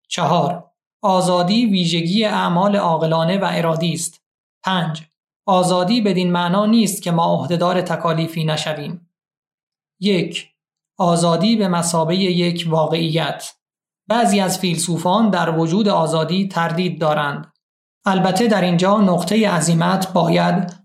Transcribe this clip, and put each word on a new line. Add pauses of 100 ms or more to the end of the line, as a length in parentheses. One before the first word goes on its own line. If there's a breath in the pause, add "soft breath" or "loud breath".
چهار، (320)
آزادی
ویژگی
اعمال
عاقلانه
و
ارادی
است. (440)
پنج، (440)
آزادی
بدین
معنا
نیست
که
ما
عهده‌دار
تکالیفی
نشویم. (920)
یک، (500)
آزادی
به
مثابه
یک
واقعیت. (560)
بعضی
از
فیلسوفان
در
وجود
آزادی
تردید
دارند. (520)
البته
در
اینجا
نقطه
عزیمت
باید